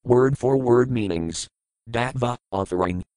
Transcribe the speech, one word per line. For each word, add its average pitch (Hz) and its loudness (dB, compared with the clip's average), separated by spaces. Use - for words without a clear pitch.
Word 127 4
for 135 0
word 123 4
meanings. 85 -4
Datva, 123 -4
offering, 92 -2